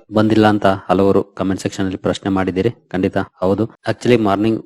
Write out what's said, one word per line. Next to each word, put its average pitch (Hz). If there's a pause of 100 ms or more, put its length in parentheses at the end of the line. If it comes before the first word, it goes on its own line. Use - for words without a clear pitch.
(140)
ಬಂದಿಲ್ಲ 107
ಅಂತ 104
ಹಲವರು 95
ಕಾಮೆಂಟ್ 95
ಸೆಕ್ಷನ್ 101
ಅಲ್ಲಿ 95
ಪ್ರಶ್ನೆ 95
ಮಾಡಿದ್ದೀರಿ. 95
ಖಂಡಿತ 92
ಹೌದು, 95
actually 113
ಮಾರ್ನಿಂಗ್ 104